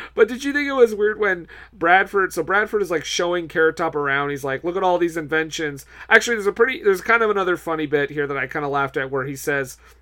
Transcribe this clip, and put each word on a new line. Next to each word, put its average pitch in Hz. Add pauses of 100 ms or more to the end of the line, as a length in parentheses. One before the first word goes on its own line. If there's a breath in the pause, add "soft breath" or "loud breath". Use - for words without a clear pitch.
(160 loud breath)
But -
did 254
you 285
think 285
it 277
was 240
weird 208
when 185 (260 loud breath)
Bradford, 190
so 170
Bradford 202
is, 175
like, 156
showing 175
Carrot 160
Top 160
around. 143
He's 139
like, 135
"Look 175
at 190
all 180
these 170
inventions." 156 (240 loud breath)
Actually, 220
there's 202
a 196
pretty, 247
there's 190
kind 233
of 214
another 185
funny 156
bit 143
here 143
that 139
I 131
kinda 147
laughed 139
at 131
where 131
he 139
says, 139 (240 soft breath)